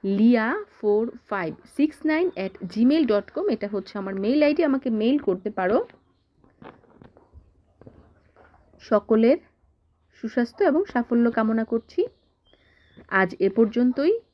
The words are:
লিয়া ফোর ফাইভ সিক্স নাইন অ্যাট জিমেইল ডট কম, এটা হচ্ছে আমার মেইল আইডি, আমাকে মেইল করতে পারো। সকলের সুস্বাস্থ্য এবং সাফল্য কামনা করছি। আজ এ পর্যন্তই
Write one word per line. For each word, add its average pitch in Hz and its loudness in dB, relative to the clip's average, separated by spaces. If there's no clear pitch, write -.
লিয়া 226 2
ফোর 220 -2
ফাইভ 180 -6
সিক্স 302 -2
নাইন 320 0
অ্যাট 190 -8
জিমেইল 262 2
ডট 202 0
কম, 392 -4
এটা 214 -4
হচ্ছে 202 -8
আমার 196 -8
মেইল 226 0
আইডি, 302 2
আমাকে 269 -2
মেইল 226 0
করতে 196 -4
পারো। 208 -2
সকলের 226 2
সুস্বাস্থ্য 240 -4
এবং 320 2
সাফল্য 233 0
কামনা 226 0
করছি। 233 -4
আজ 190 0
এ 190 2
পর্যন্তই 247 0